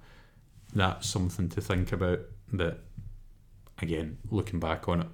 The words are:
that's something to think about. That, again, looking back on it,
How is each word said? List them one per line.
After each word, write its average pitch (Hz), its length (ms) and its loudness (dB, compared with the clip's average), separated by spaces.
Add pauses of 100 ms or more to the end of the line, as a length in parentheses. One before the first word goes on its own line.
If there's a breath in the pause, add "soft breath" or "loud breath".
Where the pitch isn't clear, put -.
(760 loud breath)
that's 92 340 2
something 92 420 0
to - 100 -2
think 90 320 2
about. 90 280 4 (320)
That, 85 260 0 (1040)
again, 80 360 -2 (120)
looking 92 300 0
back 82 280 0
on 87 120 6
it, 82 140 -2